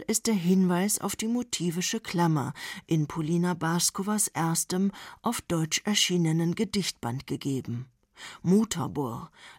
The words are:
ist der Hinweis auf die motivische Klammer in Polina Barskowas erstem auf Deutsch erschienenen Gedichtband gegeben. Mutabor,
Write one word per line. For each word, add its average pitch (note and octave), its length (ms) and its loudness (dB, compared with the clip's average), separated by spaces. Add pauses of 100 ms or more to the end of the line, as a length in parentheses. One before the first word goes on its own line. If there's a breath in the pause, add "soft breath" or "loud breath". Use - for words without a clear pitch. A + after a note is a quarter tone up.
ist - 220 0
der A3+ 80 4
Hinweis F#3 680 4
auf G3+ 140 -4
die A3 120 -4
motivische A3 720 -2
Klammer D#3+ 540 0 (320 loud breath)
in D#3 220 2
Polina E3+ 480 0
Barskowas F3 720 0
erstem F3+ 640 0 (320 loud breath)
auf A#3 180 -2
Deutsch D#3+ 440 0
erschienenen E3+ 680 2
Gedichtband E3+ 720 -4
gegeben. C3 600 -4 (560 loud breath)
Mutabor, E3 880 0 (280 loud breath)